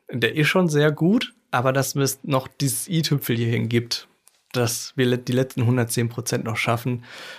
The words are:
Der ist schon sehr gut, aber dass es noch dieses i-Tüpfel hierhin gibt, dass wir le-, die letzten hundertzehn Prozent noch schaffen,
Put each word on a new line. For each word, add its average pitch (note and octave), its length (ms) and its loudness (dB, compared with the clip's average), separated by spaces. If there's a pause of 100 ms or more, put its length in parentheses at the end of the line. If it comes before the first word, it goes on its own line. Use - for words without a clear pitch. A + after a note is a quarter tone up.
(120)
Der B2 240 0
ist D3+ 120 2
schon F#3 220 4
sehr D3+ 220 4
gut, F3+ 420 2 (180)
aber C3 220 2
dass C3+ 220 0
es C#3 280 0
noch C3+ 240 0
dieses - 400 -4
i-Tüpfel D3+ 480 0
hierhin A#2 340 0
gibt, A#2 380 -2 (460)
dass A#2+ 420 -2
wir C3 120 2
le-, B2 100 2
die B2 160 -4
letzten C3 320 0
hundertzehn A#2+ 420 2
Prozent A#2+ 380 -6
noch A2 120 -4
schaffen, A#2+ 460 -2 (360)